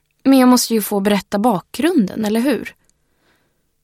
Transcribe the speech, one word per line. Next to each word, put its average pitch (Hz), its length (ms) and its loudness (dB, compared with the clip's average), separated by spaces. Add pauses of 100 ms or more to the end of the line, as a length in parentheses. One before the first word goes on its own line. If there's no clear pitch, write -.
(240)
"Men 269 140 4
jag 254 100 6
måste 247 260 2
ju 214 80 -2
få 202 180 -4
berätta 202 380 -2
bakgrunden, 226 840 -2
eller 214 160 -2
hur?" 254 340 -4 (1080)